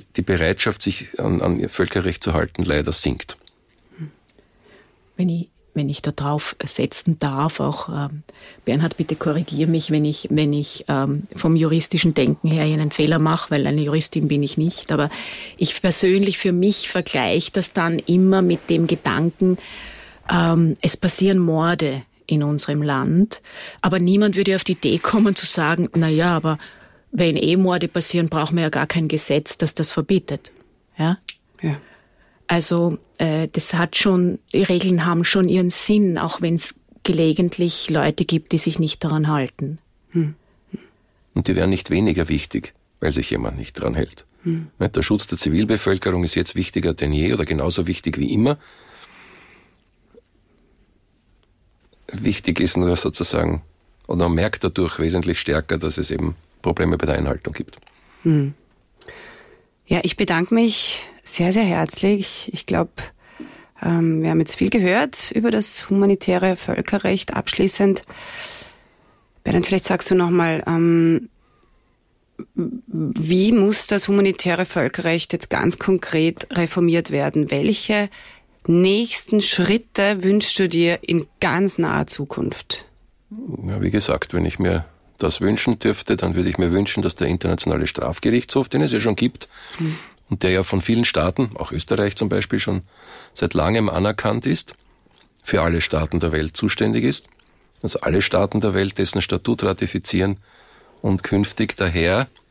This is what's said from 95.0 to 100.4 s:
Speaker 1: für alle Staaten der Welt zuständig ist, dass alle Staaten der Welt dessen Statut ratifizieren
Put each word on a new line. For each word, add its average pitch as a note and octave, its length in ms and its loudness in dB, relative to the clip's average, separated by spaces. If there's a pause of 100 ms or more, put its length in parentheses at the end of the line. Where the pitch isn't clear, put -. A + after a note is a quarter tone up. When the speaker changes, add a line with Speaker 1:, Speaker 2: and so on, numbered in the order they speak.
Speaker 1:
für B2 180 0
alle E2+ 200 2
Staaten D#2+ 380 -2
der E2 120 -2
Welt D2+ 260 -2
zuständig A2 460 0
ist, C3+ 240 0 (560)
dass - 140 -4
alle F2 260 0
Staaten G2 380 0
der G2+ 120 0
Welt F#2+ 240 -2
dessen G2 240 0
Statut - 420 -2
ratifizieren F#2+ 720 0 (640)